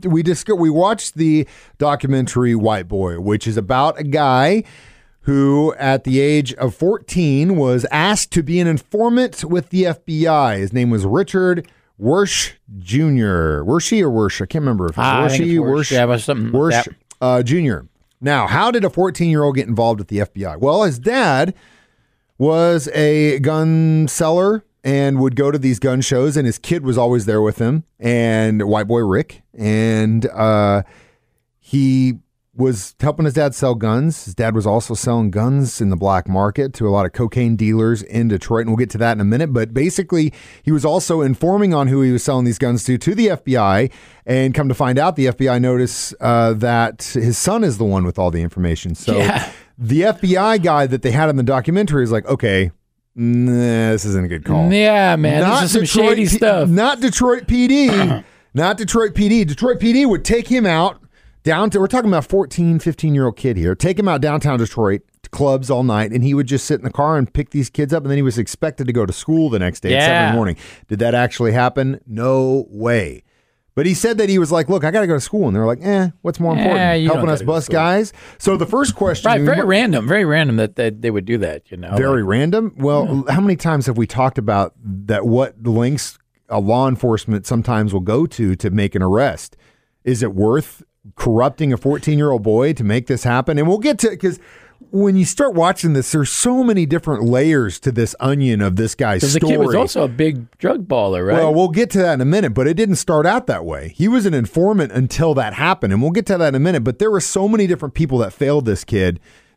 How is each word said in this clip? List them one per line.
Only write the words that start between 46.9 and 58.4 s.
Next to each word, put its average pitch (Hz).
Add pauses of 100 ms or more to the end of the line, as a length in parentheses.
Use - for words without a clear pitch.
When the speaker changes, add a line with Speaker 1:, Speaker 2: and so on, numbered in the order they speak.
Speaker 1:
his 117
son 220
is 131
the 110
one 95
with 87
all 90
the 82
information. 85
So -
Speaker 2:
Yeah. - (280)
Speaker 1:
the 127
F 214
B 180
I 214
guy 156
that 127
they 127
had 156
in 139
the 131
documentary 147
is 113
like, 110
"Okay, 95 (440)
nah, 120
this 104
isn't 98
a -
good 82
call." 160
Speaker 2:
Yeah, 202
man, 151
Speaker 1:
Not 226
Speaker 2:
this -
is 277
some 214
Speaker 1:
Detroit 220
Speaker 2:
shady 220
Speaker 1:
P-, 185
Speaker 2:
stuff. 196
Speaker 1:
not 226
Detroit 247
P 247
D. 202 (160)
Speaker 2:
<clears throat> -